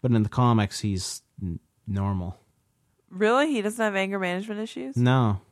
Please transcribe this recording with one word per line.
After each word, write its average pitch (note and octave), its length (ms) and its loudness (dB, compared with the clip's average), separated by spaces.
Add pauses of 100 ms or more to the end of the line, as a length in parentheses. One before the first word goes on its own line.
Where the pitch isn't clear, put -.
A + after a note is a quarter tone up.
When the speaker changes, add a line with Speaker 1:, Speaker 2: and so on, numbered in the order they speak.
Speaker 1:
but B2+ 100 2
in A2 120 6
the G#2 60 0
comics, A#2 520 2
he's F#2+ 400 -4 (200)
n-, F2 180 -6 (280)
normal. F#2+ 520 -2 (720)
Speaker 2:
Really? A#3 420 2
He A#3 100 0
doesn't A3 220 -2
have G#3 120 0
anger G3 240 -2
management F#3+ 400 -4
issues? B3+ 380 -8
Speaker 1:
No. B2 420 4 (120)